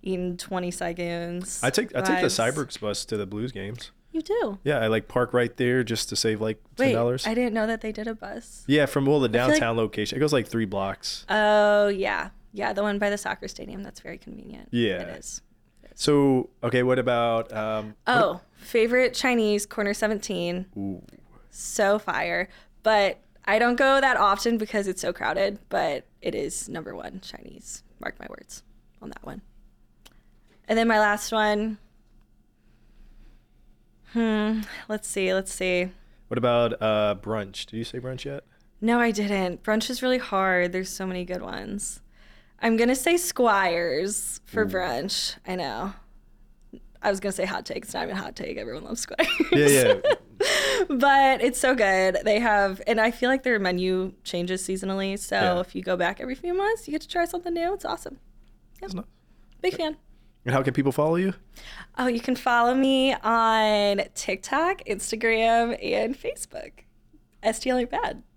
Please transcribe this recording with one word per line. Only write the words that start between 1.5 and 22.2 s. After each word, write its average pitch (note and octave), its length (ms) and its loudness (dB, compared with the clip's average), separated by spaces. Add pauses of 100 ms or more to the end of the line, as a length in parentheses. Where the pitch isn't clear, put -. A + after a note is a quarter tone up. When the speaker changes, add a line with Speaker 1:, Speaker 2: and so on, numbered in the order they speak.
Speaker 2:
I B2+ 60 2
take, - 260 -2
I B2+ 60 -2
take F#3+ 180 0
the E3+ 60 0
Speaker 1:
vibes. A#2 260 0
Speaker 2:
Cyberg's C#3+ 240 -6
bus G#2 300 -6
to A2+ 100 -4
the G#2 100 -2
Blues G#2 260 -6
games. G2+ 380 -10 (220)
Speaker 1:
You D#4+ 100 -4
do? D#4+ 400 -2
Speaker 2:
Yeah, C#3+ 160 0
I, A2+ 80 0
like, A2 220 0
park B2 260 0
right A#2+ 220 0
there B2 260 2
just A2+ 280 -4
to G2+ 60 -6
save, G#2+ 240 0
like, A2 220 -4 (160)
Speaker 1:
Wait, C4 80 2
Speaker 2:
ten B3 80 4
dollars. A#2+ 320 0
Speaker 1:
I A3+ 80 -2
didn't A#3+ 180 0
know A3 140 0
that A3+ 140 -4
they A3 100 -8
did G#3+ 160 -8
a A3+ 80 -8
bus. - 540 -16
Speaker 2:
Yeah, C#3+ 180 4
from, C3+ 200 0
well, D3 120 6
the B2+ 100 2
Speaker 1:
I A2 40 -2
feel A#2+ 160 4
like - 60 4
Speaker 2:
downtown A#2 220 2
location. G#2+ 400 -2
It C3 40 -2
goes, D3 120 2
like, B2 140 2
three A2+ 200 -2
blocks. G2 640 -6
Speaker 1:
Oh, G#3 600 4
yeah. G3 400 -2 (240)
Yeah, G#3 200 -4
the G3+ 100 -2
one G3+ 180 0
by G3+ 100 2
the G3+ 80 -2
soccer - 300 -6
stadium. - 340 -14
That's - 160 -16
very - 200 -16
convenient. - 520 -18
Speaker 2:
Yeah. G#2+ 300 0
Speaker 1:
It D#2 180 -10
is. - 240 -14 (540)
Speaker 2:
So, C#3 540 4 (120)
okay, B2 220 2
what B2+ 160 4
about, A#2 520 2
um, G#2+ 520 -4
what B3 120 2
Speaker 1:
Oh, F3+ 240 2 (140)
favorite A#3+ 600 2
Chinese, G#3+ 520 2
Corner G3+ 280 -2
Seventeen. F#3 720 -4 (100)
Speaker 2:
Ooh. - 260 -6 (480)
Speaker 1:
So G#3 480 0
fire. F3 500 -4 (360)